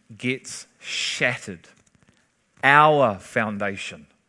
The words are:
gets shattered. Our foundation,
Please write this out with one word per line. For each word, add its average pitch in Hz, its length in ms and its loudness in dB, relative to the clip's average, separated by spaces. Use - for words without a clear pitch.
gets - 480 -8
shattered. - 880 -6
Our 139 560 6
foundation, 101 880 -6